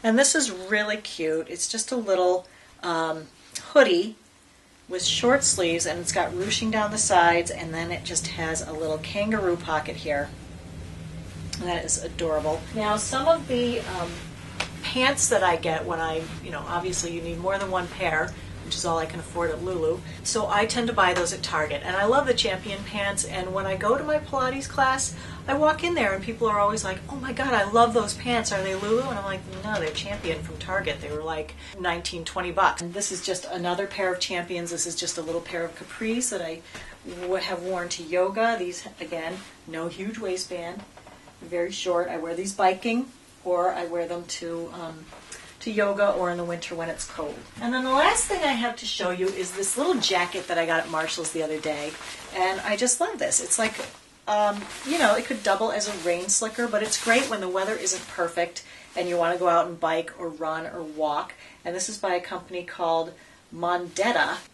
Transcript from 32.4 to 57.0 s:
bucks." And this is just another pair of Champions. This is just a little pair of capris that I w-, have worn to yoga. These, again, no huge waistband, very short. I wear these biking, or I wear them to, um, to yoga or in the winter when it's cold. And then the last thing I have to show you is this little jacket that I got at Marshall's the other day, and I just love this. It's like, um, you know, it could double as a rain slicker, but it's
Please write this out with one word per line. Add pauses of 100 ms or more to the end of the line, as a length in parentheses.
bucks."
And
this
is
just
another
pair
of
Champions.
This
is
just
a
little
pair
of
capris
that
I (600)
w-,
have
worn
to
yoga.
These, (140)
again, (320)
no
huge
waistband, (600)
very
short.
I
wear
these
biking, (380)
or
I
wear
them
to,
um, (540)
to
yoga
or
in
the
winter
when
it's
cold. (260)
And
then
the
last
thing
I
have
to
show
you
is
this
little
jacket
that
I
got
at
Marshall's
the
other
day, (460)
and
I
just
love
this.
It's
like, (540)
um, (240)
you
know,
it
could
double
as
a
rain
slicker,
but
it's